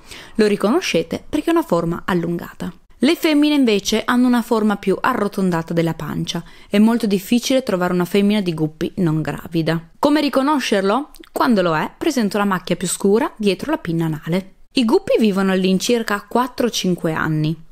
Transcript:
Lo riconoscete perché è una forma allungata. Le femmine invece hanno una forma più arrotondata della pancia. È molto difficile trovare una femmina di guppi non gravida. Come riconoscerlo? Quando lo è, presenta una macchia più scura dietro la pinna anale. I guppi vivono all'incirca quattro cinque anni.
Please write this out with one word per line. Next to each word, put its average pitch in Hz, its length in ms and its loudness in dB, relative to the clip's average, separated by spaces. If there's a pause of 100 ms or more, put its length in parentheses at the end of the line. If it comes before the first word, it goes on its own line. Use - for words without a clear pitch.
(340)
Lo 214 140 4
riconoscete 202 800 0
perché 302 220 -4
è - 20 2
una 330 100 2
forma 170 440 -2
allungata. 175 680 -4 (280)
Le 302 140 4
femmine 302 400 2
invece 220 500 2
hanno 247 220 2
una 247 160 2
forma 214 320 0
più 190 260 -2
arrotondata 196 720 -2
della 165 220 0
pancia. 165 480 -6 (260)
È 202 100 0
molto 226 280 4
difficile 240 560 0
trovare 180 300 -2
una 180 120 0
femmina 202 360 2
di 180 120 -2
guppi 156 440 -4
non 156 260 0
gravida. 160 680 -4 (100)
Come 294 200 4
riconoscerlo? 262 880 0 (200)
Quando 233 320 2
lo 165 140 2
è, - 200 -4
presenta 226 420 -2
una 202 80 0
macchia 185 280 -2
più 180 140 -4
scura 220 480 0
dietro 202 340 -2
la 311 80 -2
pinna 165 280 -2
anale. 165 480 -4 (180)
I 262 120 2
guppi 359 320 2
vivono 196 360 2
all'incirca 196 760 0
quattro 247 420 -2
cinque 175 420 -2
anni. 156 440 -2 (160)